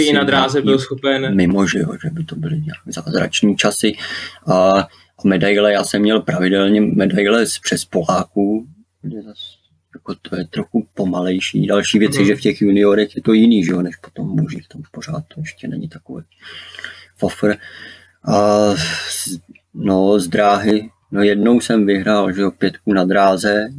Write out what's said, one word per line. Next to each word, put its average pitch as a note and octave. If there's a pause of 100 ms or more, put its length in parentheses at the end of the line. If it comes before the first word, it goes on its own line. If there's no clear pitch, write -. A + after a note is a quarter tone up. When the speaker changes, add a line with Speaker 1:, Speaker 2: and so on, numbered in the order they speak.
Speaker 1:
časy D3
Speaker 2:
i D3
na C#3+
dráze C3+
Speaker 1:
nějaký C#3
Speaker 2:
byl C3+
schopen C3+
Speaker 1:
mimo, G2
že -
jo, D#3 (160)
že D#3+
by D#3+
to -
byly D#3+
nějak D#3 (260)
zázračný G2
časy. G#2 (540)
A, F#2 (100)
a F#2+ (360)
medaile, G2+
já G2
jsem G2+
měl G#2+
pravidelně G2
medaile G2+
z, -
přes -
Poláků, G2+ (360)
kde B2
zas G3+ (580)
jako -
to -
je F2+
trochu G#2+
pomalejší. F#2
Další G2+
věc G#2
je, -
Speaker 2:
Mhm. G2
Speaker 1:
že G#2+
v -
těch G#2
juniorech G2+
je -
to A2+
jiný, A2
že F2
jo, F2+
než F2
potom -
muži, - (100)
tam D#3 (100)
pořád D#3+ (120)
to D#3
ještě -
není -
takové D#3 (920)
fofr. G#2 (720)
A G#2 (520)
z, - (360)
no, G2
z F2
dráhy, G#2 (220)
no, G2+
jednou G#2
jsem A2+
vyhrál, G2
že F#2+
jo, G2
pětku G2
na F#2
dráze, G2 (140)